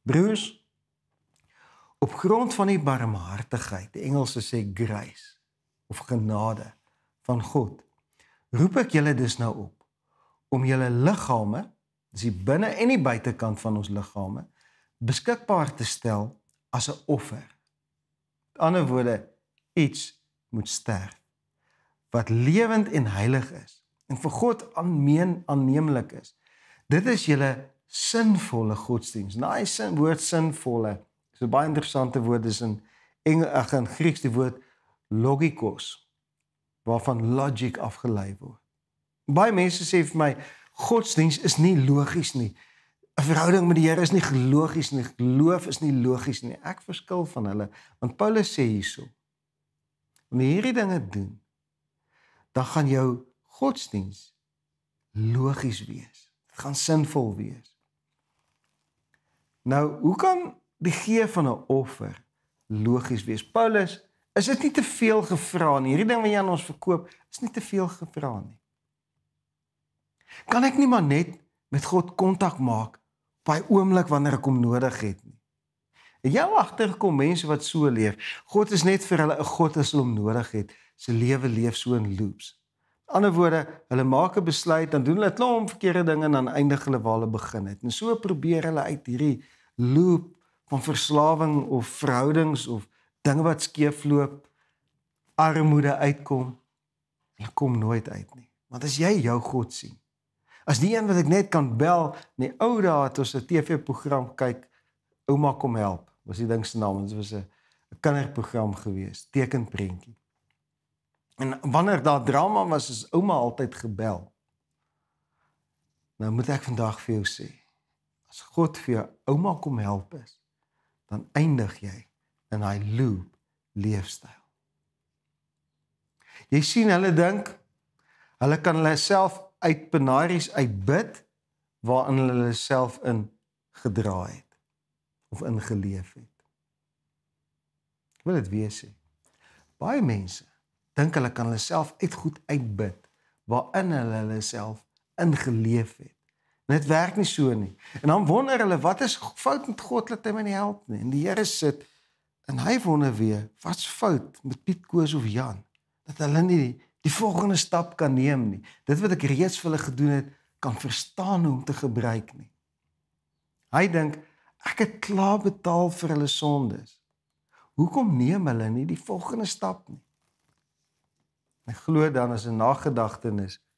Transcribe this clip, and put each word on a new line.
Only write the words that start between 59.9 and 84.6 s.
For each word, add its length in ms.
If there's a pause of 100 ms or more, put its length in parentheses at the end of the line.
hoe 140
kan 400 (220)
die 140
gee 360
van 200
'n 200
offer 560 (440)
logies 560
wees? 280
Paulus, 480 (340)
is 120
dit 160
nie 100
te 120
veel 380
gevra 580
nie? 160
Hierdie 120
ding 140
wat 100
jy 60
aan 120
ons 180
verkoop, 400 (240)
is 80
nie 120
te 100
veel 260
gevra 520
nie. 180 (1900)
Kan 120
ek 140
nie 100
maar 160
net 360 (320)
met 140
God 300
kontak 440
maak 400 (460)
op 80
hy 160
oomblik 380
wanneer 320
ek 60
hom 140
nodig 400
het 240
nie? 160 (800)
Het 120
jy 80
al 160
agtergekom 580
mense 320
wat 160
so 240
leef? 300 (280)
God 260
is 120
net 220
vir 120
hulle 220
'n 60
God 320
as 140
hulle 120
hom 120
nodig 360
het. 200 (260)
Sy 140
lewe 360
leef 280
so 180
in 240
loops. 380 (500)
Met 100
ander 160
woorde, 360 (220)
hulle 140
maak 340
'n 60
besluit, 480